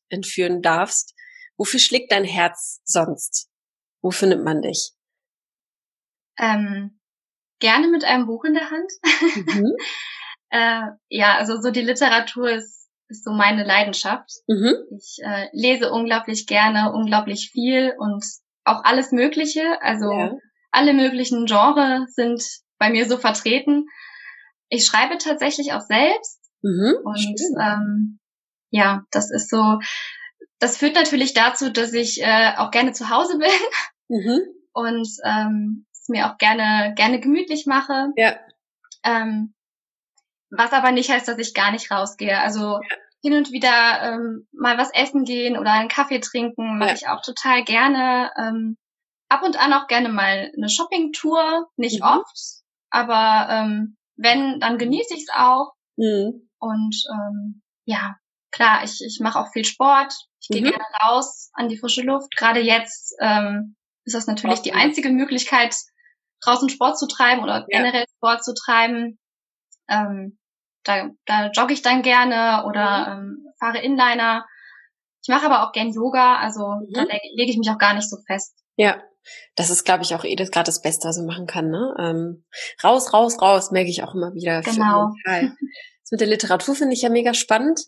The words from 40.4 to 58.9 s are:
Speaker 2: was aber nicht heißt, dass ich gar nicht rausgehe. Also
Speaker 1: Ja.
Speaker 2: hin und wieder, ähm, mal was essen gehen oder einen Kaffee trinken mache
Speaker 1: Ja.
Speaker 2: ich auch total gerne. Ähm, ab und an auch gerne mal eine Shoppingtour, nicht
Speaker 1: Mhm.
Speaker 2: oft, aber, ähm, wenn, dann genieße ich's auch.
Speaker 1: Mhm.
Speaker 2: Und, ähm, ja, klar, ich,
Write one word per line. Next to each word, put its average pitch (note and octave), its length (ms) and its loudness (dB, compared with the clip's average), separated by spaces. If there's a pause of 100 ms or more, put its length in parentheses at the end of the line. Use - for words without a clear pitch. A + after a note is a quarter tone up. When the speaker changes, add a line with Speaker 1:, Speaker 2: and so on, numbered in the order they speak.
Speaker 2:
was A#3 200 2
aber B3+ 200 4
nicht B3 180 0
heißt, B3+ 180 0
dass A#3 120 -6
ich A3+ 140 -6
gar G3+ 180 2
nicht A3 200 -6
rausgehe. G3 480 -2
Also G#3 420 -2
Speaker 1:
Ja. - 140 -8 (260)
Speaker 2:
hin D4 120 2
und C#4+ 180 0
wieder, A#3+ 520 2
ähm, A3+ 480 -6
mal A#3+ 260 0
was C4 160 -2
essen C#4 320 0
gehen A#3+ 320 -2
oder G#3+ 140 0
einen A3 180 2
Kaffee C#4 300 0
trinken A#3 580 -6
mache G#3+ 120 2
Speaker 1:
Ja. F#3 60 0
Speaker 2:
ich - 120 -10
auch - 140 -4
total B3 420 0
gerne. B3+ 760 2
Ähm, A3+ 380 -4 (520)
ab C#4+ 140 2
und D#4+ 160 0
an C#4 140 4
auch C#4 140 2
gerne A#3+ 220 2
mal G3 460 0
eine G#3+ 140 -4
Shoppingtour, E4 1080 0
nicht A3 260 -2
Speaker 1:
Mhm. - 60 2
Speaker 2:
oft, - 300 2 (540)
aber, A3 580 2
ähm, G#3+ 480 -2 (180)
wenn, B3+ 440 0
dann A#3 180 0
genieße D#4+ 380 -2
ich's D4+ 200 -14
auch. B3+ 380 2 (240)
Speaker 1:
Mhm. G#3+ 500 -2 (120)
Speaker 2:
Und, A3 360 -2 (160)
ähm, G#3 500 -8 (240)
ja, G3+ 300 -4 (360)
klar, - 320 2
ich, - 220 -10